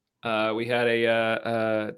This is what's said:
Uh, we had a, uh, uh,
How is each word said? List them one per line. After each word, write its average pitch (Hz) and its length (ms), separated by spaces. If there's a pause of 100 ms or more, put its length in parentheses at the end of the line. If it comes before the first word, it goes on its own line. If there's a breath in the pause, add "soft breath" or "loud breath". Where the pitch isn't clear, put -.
(220)
Uh, 110 320
we 117 120
had 120 200
a, 117 200
uh, 113 60
uh, 113 840